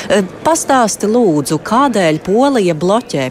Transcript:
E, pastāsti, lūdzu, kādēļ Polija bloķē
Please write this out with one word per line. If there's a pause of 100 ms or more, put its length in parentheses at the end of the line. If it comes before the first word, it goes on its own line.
(100)
E, (200)
pastāsti,
lūdzu,
kādēļ
Polija
bloķē